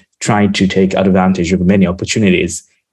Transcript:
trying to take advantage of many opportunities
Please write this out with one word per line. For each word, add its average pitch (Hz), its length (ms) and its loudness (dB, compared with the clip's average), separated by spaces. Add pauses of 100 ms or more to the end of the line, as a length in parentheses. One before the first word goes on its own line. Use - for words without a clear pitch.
(200)
trying 104 320 0
to 98 140 0
take 95 280 0
advantage 92 580 0
of 90 80 0
many 98 260 2
opportunities - 840 -2 (240)